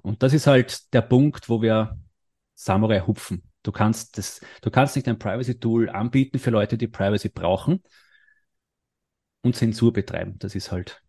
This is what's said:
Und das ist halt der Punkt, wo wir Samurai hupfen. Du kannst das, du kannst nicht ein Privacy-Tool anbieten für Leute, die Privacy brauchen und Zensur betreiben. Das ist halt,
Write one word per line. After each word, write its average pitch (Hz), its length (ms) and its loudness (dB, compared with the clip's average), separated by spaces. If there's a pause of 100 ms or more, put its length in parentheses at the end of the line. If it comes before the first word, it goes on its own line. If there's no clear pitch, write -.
Und 104 220 -4
das 131 100 4
ist 151 140 2
halt - 480 2
der 123 80 4
Punkt, 135 480 2
wo 113 100 0
wir 110 380 0 (560)
Samurai 101 520 0
hupfen. 98 360 -4 (200)
Du 101 100 -6
kannst - 440 -2
das, - 240 -10 (220)
du 113 80 -2
kannst 135 260 2
nicht 131 100 -4
ein 113 120 -2
Privacy-Tool 117 720 -2
anbieten 127 480 0
für 123 120 -2
Leute, 110 280 2
die 117 100 -4
Privacy 101 400 -2
brauchen 95 540 0 (1600)
und 123 120 2
Zensur 117 380 2
betreiben. 98 460 -6
Das 98 160 -10
ist - 180 -8
halt, - 360 -10